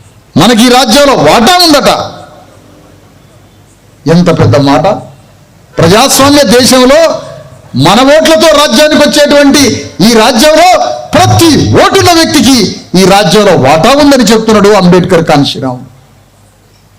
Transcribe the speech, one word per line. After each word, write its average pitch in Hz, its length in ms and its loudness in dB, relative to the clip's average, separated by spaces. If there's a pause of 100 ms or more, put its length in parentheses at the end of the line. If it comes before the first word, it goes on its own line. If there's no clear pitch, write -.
(380)
మనకి 220 280 0
ఈ 254 40 2
రాజ్యంలో 254 440 0
వాటా 220 520 0
ఉందట. 285 220 0 (2250)
ఎంత 170 280 0
పెద్ద 151 180 0
మాట! 139 280 0 (920)
ప్రజాస్వామ్య 269 680 0
దేశంలో 254 760 0 (540)
మన 180 260 0
ఓట్లతో 320 460 2
రాజ్యానికి 302 540 0
వచ్చేటువంటి 285 880 0 (100)
ఈ 233 120 2
రాజ్యంలో 302 680 2 (340)
ప్రతి 302 600 0
ఓటున్న 359 400 0
వ్యక్తికి 269 680 -2 (200)
ఈ 190 40 2
రాజ్యంలో 196 520 2
వాటా 160 320 0
ఉందని 277 340 2
చెప్తున్నాడు 208 460 0
అంబేద్కర్ 180 540 2
కాంశీరామ్. 131 560 -4 (1200)